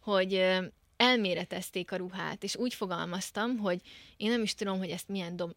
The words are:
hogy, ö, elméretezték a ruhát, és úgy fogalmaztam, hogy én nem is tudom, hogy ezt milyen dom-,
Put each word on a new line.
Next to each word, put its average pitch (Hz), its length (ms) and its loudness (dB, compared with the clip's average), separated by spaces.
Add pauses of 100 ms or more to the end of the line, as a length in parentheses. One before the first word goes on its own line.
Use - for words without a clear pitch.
hogy, 190 340 2
ö, 185 220 6 (560)
elméretezték 180 800 -2
a 190 40 0
ruhát, 180 480 -6
és 202 120 -4
úgy 240 180 -2
fogalmaztam, 185 840 -2
hogy 180 220 0 (360)
én 214 140 0
nem 240 120 2
is 214 120 -2
tudom, 196 240 0
hogy 185 120 -2
ezt 170 180 -8
milyen 180 280 -4
dom-, 170 200 -4